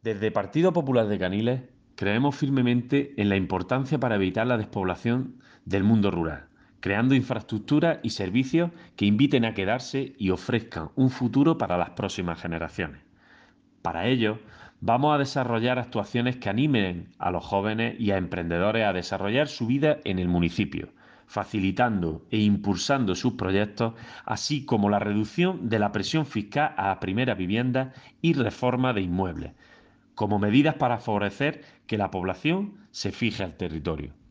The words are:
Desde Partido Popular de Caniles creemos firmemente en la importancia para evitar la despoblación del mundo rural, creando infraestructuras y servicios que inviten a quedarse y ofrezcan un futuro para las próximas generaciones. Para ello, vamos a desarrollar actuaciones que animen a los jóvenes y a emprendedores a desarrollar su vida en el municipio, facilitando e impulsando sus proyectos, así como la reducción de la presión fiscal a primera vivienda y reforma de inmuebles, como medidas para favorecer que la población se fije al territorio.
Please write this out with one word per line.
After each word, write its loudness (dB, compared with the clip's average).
Desde -2
Partido 2
Popular 2
de 0
Caniles 0
creemos 2
firmemente 2
en 2
la 4
importancia 0
para 0
evitar 2
la 2
despoblación -2
del 0
mundo 6
rural, -4
creando 2
infraestructuras 0
y -2
servicios 0
que 0
inviten 4
a -2
quedarse -2
y 0
ofrezcan -2
un 4
futuro 2
para 0
las -2
próximas -6
generaciones. -6
Para -2
ello, 2
vamos 2
a 2
desarrollar 0
actuaciones -2
que -4
animen 0
a -2
los -4
jóvenes -2
y 2
a 2
emprendedores 0
a 2
desarrollar -2
su -6
vida 2
en -2
el 0
municipio, 0
facilitando -2
e 0
impulsando 2
sus -2
proyectos, 0
así -4
como 2
la 2
reducción -2
de 2
la 0
presión -2
fiscal -2
a -2
primera -2
vivienda 0
y 4
reforma 0
de 0
inmuebles, -2
como 0
medidas 4
para 0
favorecer -2
que -2
la -2
población -2
se -6
fije -2
al -8
territorio. -6